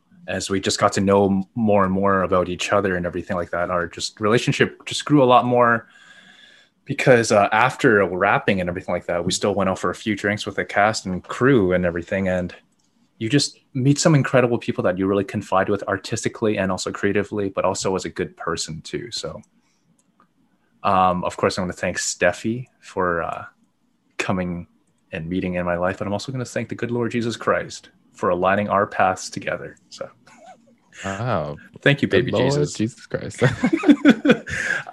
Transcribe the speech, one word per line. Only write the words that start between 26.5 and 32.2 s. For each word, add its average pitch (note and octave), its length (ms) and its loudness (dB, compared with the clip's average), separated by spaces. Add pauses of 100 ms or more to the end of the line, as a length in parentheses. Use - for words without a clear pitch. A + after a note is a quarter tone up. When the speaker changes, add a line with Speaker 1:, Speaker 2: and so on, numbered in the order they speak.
Speaker 1:
the - 60 -12
good A#2 160 -6
Lord A#2+ 200 -2
Jesus A#2 260 -4
Christ - 540 -4 (220)
for G2 180 -2
aligning F#2+ 380 0
our G2 180 2
paths F#2 440 0
together. - 460 -8 (140)
So, - 180 -14 (960)
Speaker 2:
Wow. F#2+ 520 -4 (260)
Speaker 1:
thank C#3+ 200 2
you, - 60 2
Speaker 2:
Good F#2 180 2